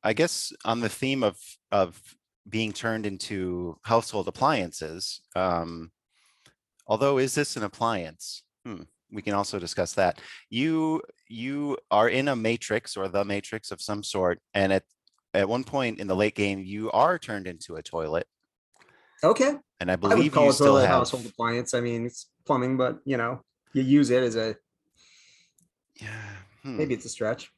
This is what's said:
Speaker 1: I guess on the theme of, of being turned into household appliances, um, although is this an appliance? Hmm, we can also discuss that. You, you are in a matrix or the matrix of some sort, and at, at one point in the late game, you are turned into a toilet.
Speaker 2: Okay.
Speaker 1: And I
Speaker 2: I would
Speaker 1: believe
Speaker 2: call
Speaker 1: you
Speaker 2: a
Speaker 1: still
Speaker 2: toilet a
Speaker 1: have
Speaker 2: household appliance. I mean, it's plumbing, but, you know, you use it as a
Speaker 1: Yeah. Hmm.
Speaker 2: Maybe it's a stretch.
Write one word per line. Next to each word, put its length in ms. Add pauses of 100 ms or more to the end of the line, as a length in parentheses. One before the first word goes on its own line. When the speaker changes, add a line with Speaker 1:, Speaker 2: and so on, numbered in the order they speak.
Speaker 1:
I 120
guess 380 (120)
on 160
the 80
theme 340
of, 160 (320)
of 300 (480)
being 240
turned 340
into 760
household 460
appliances, 920 (160)
um, 540 (960)
although 320
is 160
this 220
an 60
appliance? 800 (220)
Hmm, 180 (300)
we 100
can 120
also 240
discuss 360
that. 260 (300)
You, 520 (260)
you 500 (120)
are 180
in 200
a 80
matrix 600
or 120
the 160
matrix 460
of 100
some 220
sort, 380 (140)
and 180
at, 120 (500)
at 140
one 140
point 380
in 80
the 80
late 180
game, 300
you 260
are 280
turned 280
into 300
a 60
toilet. 440 (960)
Speaker 2:
Okay. 320 (260)
Speaker 1:
And 100
I 40
Speaker 2:
I 20
would 140
Speaker 1:
believe 220
Speaker 2:
call 120
Speaker 1:
you 60
Speaker 2:
a 40
Speaker 1:
still 140
Speaker 2:
toilet 160
a 20
Speaker 1:
have 120
Speaker 2:
household 280
appliance. 480
I 60
mean, 260
it's 220 (180)
plumbing, 320
but, 260
you 120
know, 260 (320)
you 80
use 280
it 120
as 140
a 200 (1400)
Speaker 1:
Yeah. 120 (540)
Hmm. 160
Speaker 2:
Maybe 160
it's 100
a 60
stretch. 480